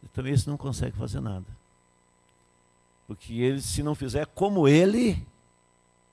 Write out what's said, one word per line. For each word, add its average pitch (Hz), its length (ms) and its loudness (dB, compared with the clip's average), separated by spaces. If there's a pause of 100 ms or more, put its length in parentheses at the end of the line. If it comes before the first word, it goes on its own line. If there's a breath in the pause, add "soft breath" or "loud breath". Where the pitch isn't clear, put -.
então - 240 -10
esse 139 220 0
não 147 80 -6
consegue 127 400 -6
fazer 127 240 -8
nada. 98 240 -8 (1600)
Porque 113 280 -14
ele, 127 260 0
se - 220 -4
não 147 120 -2
fizer 139 340 -4
como 190 380 2
ele, 185 600 4 (880)